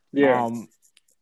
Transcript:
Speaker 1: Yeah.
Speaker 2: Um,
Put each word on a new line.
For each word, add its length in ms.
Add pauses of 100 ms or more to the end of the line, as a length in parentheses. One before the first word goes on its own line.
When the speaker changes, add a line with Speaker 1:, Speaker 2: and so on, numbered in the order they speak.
(120)
Speaker 1:
Yeah. 320
Speaker 2:
Um, 240 (540)